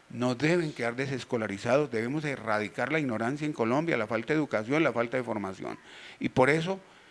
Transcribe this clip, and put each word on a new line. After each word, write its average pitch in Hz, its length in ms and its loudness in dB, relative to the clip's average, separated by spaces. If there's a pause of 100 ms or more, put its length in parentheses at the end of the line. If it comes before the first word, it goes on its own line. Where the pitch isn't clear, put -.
(120)
no 123 240 0
deben 156 360 2
quedar 120 240 -4
desescolarizados. 123 920 0
Debemos 120 360 -2
erradicar 113 640 -2
la 160 80 2
ignorancia 135 480 -2
en 151 60 -2
Colombia, 139 440 2
la 110 80 0
falta 117 280 -2
de 156 60 2
educación, 131 440 0
la 131 100 2
falta 120 240 -2
de 127 60 -2
formación. 101 560 -6 (400)
Y - 100 -2
por 131 220 6
eso, 165 280 0 (320)